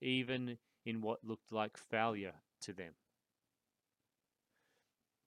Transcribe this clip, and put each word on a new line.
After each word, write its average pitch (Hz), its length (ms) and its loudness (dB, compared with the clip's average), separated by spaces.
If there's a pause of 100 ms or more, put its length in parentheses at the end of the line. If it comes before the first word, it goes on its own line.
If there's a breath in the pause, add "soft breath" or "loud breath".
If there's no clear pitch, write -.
even 127 560 0 (260)
in 113 180 0
what 110 220 0
looked 110 280 -6
like 107 260 0
failure 110 560 2 (280)
to 101 120 -8
them? 87 200 -8 (2250)